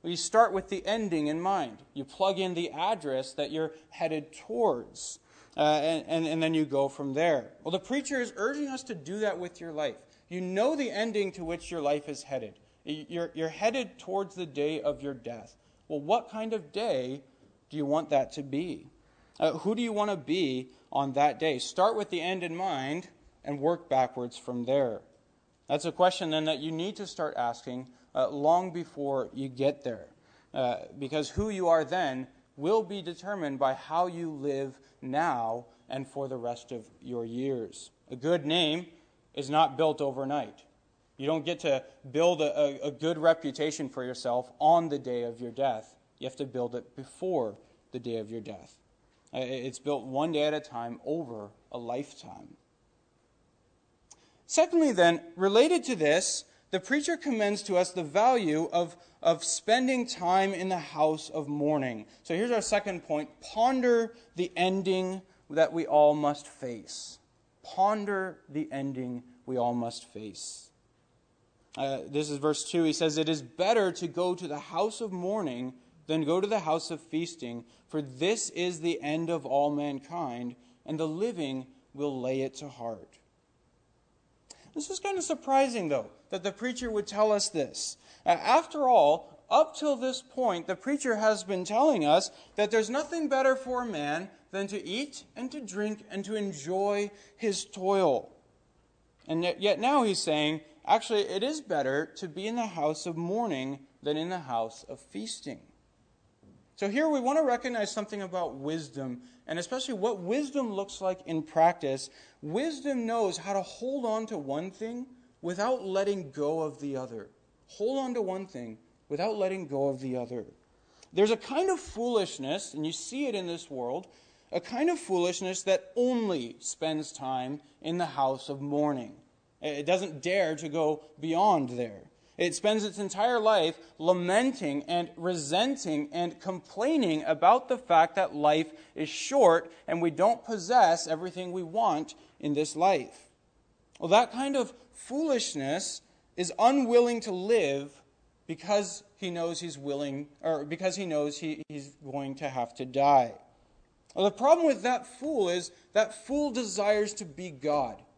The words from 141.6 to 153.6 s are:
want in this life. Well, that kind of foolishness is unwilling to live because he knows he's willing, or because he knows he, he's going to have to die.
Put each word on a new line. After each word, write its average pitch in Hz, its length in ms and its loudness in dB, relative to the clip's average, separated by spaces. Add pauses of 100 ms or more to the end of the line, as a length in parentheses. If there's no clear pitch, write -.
want 165 520 0 (240)
in 147 160 -2
this 151 200 0
life. 165 540 2 (680)
Well, - 100 -4
that 214 240 6
kind 277 240 -2
of 240 160 0 (180)
foolishness 226 1080 -2 (340)
is 175 240 -2
unwilling 240 600 4
to 233 100 -8
live 180 600 0 (540)
because 190 580 -2 (140)
he 190 120 -6
knows 170 300 -4
he's 165 160 -8
willing, 139 500 -6 (140)
or 156 240 -2
because 175 320 -4
he 196 80 -6
knows 147 320 -2
he, 156 320 -6
he's 139 260 -12 (160)
going 139 260 -6
to 147 120 -6
have 127 280 -4
to 131 100 -6
die. 135 480 6 (800)